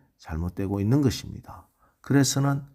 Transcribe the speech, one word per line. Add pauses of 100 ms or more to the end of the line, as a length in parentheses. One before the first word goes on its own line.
(220)
잘못되고
있는
것입니다. (340)
그래서는 (120)